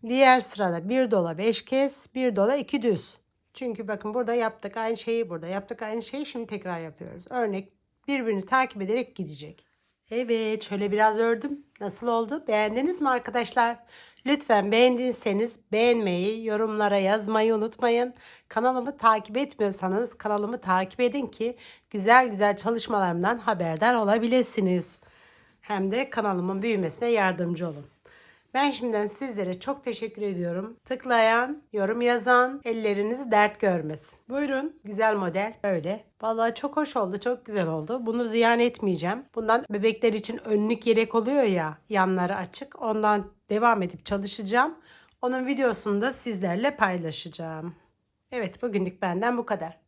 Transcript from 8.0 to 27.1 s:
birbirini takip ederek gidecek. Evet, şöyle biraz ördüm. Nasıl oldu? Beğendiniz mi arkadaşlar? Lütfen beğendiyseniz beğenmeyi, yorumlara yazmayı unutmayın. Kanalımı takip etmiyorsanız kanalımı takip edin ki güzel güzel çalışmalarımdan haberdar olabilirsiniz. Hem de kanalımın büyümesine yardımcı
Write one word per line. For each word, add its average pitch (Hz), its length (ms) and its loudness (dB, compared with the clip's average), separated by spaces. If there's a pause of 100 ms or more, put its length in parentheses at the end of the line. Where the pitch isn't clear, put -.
birbirini 226 380 -2
takip 254 360 2
ederek 233 340 -4
gidecek. 151 520 -12 (440)
Evet, 220 520 -2
şöyle 202 280 -2
biraz 214 260 4
ördüm. 233 480 -2 (140)
Nasıl 208 280 -6
oldu? 233 400 -2
Beğendiniz 226 540 0
mi 285 80 2
arkadaşlar? 240 680 0 (480)
Lütfen 226 460 4
beğendiyseniz 233 840 2 (160)
beğenmeyi, 220 720 2
yorumlara 214 520 2
yazmayı 214 580 2
unutmayın. 233 580 0 (340)
Kanalımı 254 500 -2
takip 220 400 2
etmiyorsanız 214 800 -2
kanalımı 208 440 -2
takip 185 380 0
edin 247 280 0
ki 240 300 -6 (320)
güzel 226 380 6
güzel 208 300 2
çalışmalarımdan 208 800 0
haberdar 190 580 0
olabilirsiniz. 220 1040 2 (640)
Hem 196 300 -4
de 262 180 -2
kanalımın 190 520 -2
büyümesine 208 480 -2
yardımcı 180 580 0